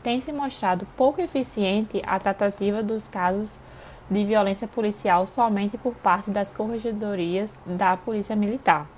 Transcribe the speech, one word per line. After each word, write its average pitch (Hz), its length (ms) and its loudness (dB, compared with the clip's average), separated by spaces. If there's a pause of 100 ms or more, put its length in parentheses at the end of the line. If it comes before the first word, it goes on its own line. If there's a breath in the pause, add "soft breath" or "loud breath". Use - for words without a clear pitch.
tem 240 160 0
se 294 140 -8
mostrado 214 520 -2 (120)
pouco 294 240 2
eficiente 214 840 0
a 190 140 0
tratativa 202 640 0
dos 214 240 -4
casos 196 500 -2 (520 loud breath)
de 202 160 2
violência 202 420 2
policial 208 580 2
somente 208 520 2
por 240 180 -2
parte 196 340 2
das 202 220 -2
corregedorias 208 1120 -2
da 185 300 2
Polícia 214 400 -4
Militar 202 500 2 (120)